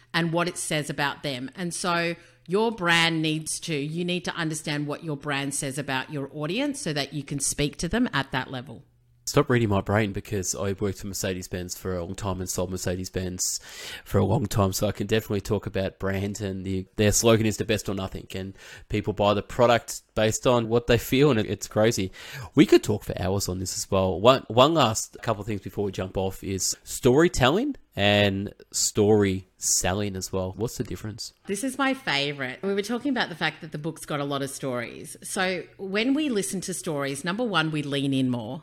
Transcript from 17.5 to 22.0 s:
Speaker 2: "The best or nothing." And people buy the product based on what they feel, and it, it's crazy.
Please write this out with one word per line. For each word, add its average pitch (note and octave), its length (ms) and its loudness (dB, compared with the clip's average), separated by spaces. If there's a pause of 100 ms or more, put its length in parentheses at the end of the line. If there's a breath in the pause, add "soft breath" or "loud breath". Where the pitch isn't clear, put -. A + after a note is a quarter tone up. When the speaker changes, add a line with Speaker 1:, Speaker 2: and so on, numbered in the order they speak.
Speaker 2:
"The G#2 80 -2
best G#2 240 -2
or G#2 60 -2
nothing." F#2+ 400 -6
And F#2+ 200 -8 (340 loud breath)
people G#2+ 240 -2
buy G2+ 220 4
the G2+ 80 0
product - 600 4 (140)
based A2 280 2
on A#2+ 240 4
what A#2 200 2
they A#2 100 6
feel, C3+ 320 4
and A#2 80 4
it, G#2+ 80 0
it's - 220 -6
crazy. G#2+ 420 2 (460 loud breath)